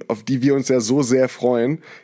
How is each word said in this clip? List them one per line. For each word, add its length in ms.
auf 140
die 200
wir 120
uns 140
ja 120
so 220
sehr 260
freuen, 520